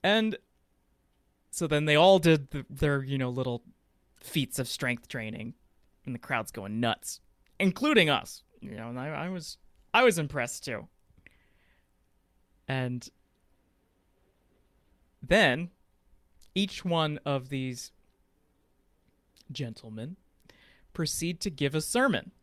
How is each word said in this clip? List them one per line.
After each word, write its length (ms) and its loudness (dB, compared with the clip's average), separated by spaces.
And 340 2
so 160 -4
then 200 2
they 100 4
all 240 10
did 320 4
the, 180 -6
their, 320 0
you 160 -4
know, 120 -2
little 340 -4
feats 400 -2
of 80 -4
strength 400 -4
training, 460 -10
and 80 -6
the 60 -10
crowd's 320 -4
going 260 -8
nuts, 420 -2
including 500 4
us. 360 -2
You 160 -14
know, 140 -10
and 80 -10
I, 100 -8
I 220 -8
was, 280 -12
I 120 6
was 160 6
impressed 440 -4
too. 220 -6
And 400 -4
then 500 4
each 300 -2
one 420 0
of 220 -4
these 420 -8
gentlemen 680 -10
proceed 420 -4
to 80 -4
give 280 -2
a 40 0
sermon. 520 0